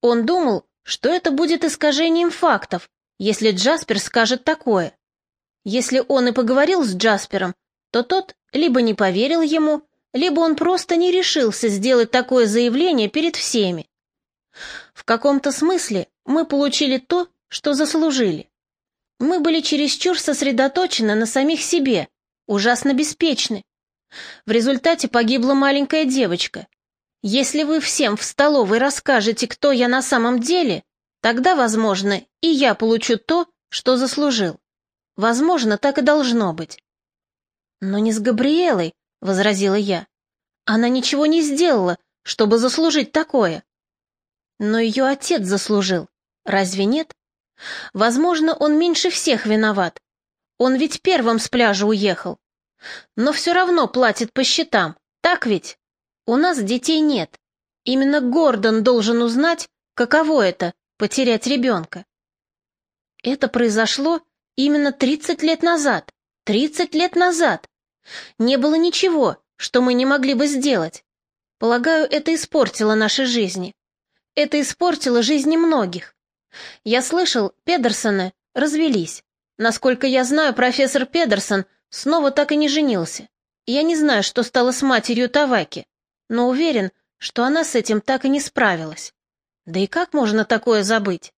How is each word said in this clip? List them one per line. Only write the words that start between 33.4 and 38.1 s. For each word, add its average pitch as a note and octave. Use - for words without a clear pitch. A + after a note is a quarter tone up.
что -
заслужил. B3
Возможно, A#3
так C#4
и C#4+
должно B3
быть. D#3+
«Но F#3+
не A3